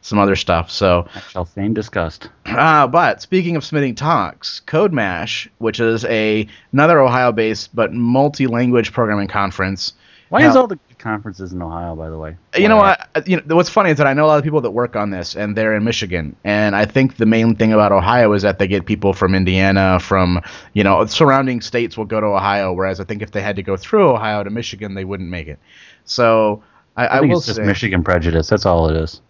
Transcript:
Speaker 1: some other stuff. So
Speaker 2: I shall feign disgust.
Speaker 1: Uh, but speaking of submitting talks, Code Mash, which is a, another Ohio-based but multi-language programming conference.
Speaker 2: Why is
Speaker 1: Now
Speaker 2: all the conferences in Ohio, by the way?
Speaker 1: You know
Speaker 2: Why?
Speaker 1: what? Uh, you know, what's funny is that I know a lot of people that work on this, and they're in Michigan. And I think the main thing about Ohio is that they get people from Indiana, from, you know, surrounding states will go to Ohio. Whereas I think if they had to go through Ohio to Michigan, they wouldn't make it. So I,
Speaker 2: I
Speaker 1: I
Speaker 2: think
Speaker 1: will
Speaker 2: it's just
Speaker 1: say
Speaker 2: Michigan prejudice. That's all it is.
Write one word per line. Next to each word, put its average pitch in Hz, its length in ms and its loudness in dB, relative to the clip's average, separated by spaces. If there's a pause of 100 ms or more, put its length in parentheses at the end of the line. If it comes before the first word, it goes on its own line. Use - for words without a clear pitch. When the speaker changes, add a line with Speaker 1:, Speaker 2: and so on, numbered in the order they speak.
Speaker 1:
some - 180 -2
other 98 160 4
stuff. 85 340 -2
So 87 460 2
Speaker 2:
I 101 60 -14
shall 90 240 -10
feign 101 280 -6
disgust. 107 560 -6 (160)
Speaker 1:
Uh, 147 420 2
but 135 340 0
speaking 175 340 -2
of 147 80 -4
submitting 139 320 -2
talks, 135 640 -4
Code 180 320 0
Mash, 98 580 -4 (100)
which 113 200 -4
is 113 240 0
a, 110 420 0 (280)
another 151 260 4
Ohio-based 120 760 0
but 110 200 -2
multi-language 123 960 0
programming 104 380 -2
conference. 98 640 -4 (340)
Speaker 2:
Why 262 200 2
is 285 60 2
Speaker 1:
Now 262 80 6
Speaker 2:
all 247 60 0
the 185 120 -10 (180)
conferences 101 540 -8
in 90 100 -8
Ohio, 85 320 -10
by 80 160 -12
the 80 80 -12
way? 78 200 -12 (180)
Speaker 1:
You 202 140 2
know 220 80 6
Speaker 2:
Why? 196 140 4
Speaker 1:
what? - 240 -4
Uh, 160 100 -2
you 180 200 0
know, 160 120 2
what's 175 100 4
funny 196 240 0
is 143 60 2
that 143 100 2
I 135 60 2
know 147 100 2
a 151 40 4
lot 151 100 4
of 147 80 0
people 151 160 -2
that 117 100 -4
work 120 240 -2
on 104 140 -2
this, 90 260 -8
and 104 220 -4
they're 110 180 0
in 104 80 -2
Michigan. 90 640 -4
And 104 280 0
I 107 120 2
think 131 320 0
the 113 80 0
main 113 320 4
thing 110 160 2
about 104 180 4
Ohio 104 400 4
is 101 120 0
that 98 140 0
they 101 80 0
get 92 200 -2
people 101 260 0
from 95 240 0
Indiana, 95 640 2
from, 90 420 0 (300)
you 208 140 2
know, 95 200 4
surrounding 135 540 2
states 120 380 -6
will 110 80 -6
go 107 160 -2
to 107 60 0
Ohio. 98 440 0
Whereas 92 300 -4
I - 20 -8
think 104 180 -8
if 104 100 -10
they 101 100 -6
had 101 160 -4
to 98 60 -8
go 95 120 -4
through 175 360 2
Ohio 107 300 -2
to 98 80 -6
Michigan, 104 440 -10
they 95 100 -8
wouldn't 92 260 -8
make 85 200 -10
it. 71 100 -14 (460)
So 110 580 2 (320)
I, 120 120 -2
Speaker 2:
I - 100 0
Speaker 1:
I - 20 4
Speaker 2:
think 151 120 4
Speaker 1:
will 175 80 2
Speaker 2:
it's 139 80 -8
just 110 100 -4
Speaker 1:
say 110 80 -2
Speaker 2:
Michigan 98 360 0
prejudice. 82 460 0
That's 107 180 2
all 85 240 4
it 80 60 0
is. 80 240 -6 (100)